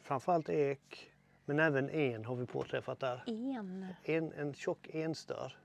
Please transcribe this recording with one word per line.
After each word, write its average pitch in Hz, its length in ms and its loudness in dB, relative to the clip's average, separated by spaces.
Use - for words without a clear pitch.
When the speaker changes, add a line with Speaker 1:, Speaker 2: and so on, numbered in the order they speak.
Speaker 1:
framförallt 160 480 2
ek, 143 600 0
men 147 140 2
även 139 300 6
en 127 360 2
har 123 100 -2
vi 123 100 -2
påträffat 127 540 -4
där. 127 280 -2
Speaker 2:
En? 214 600 -4
Speaker 1:
En, 160 280 0
en 147 220 -4
tjock - 400 -4
enstör 160 720 -4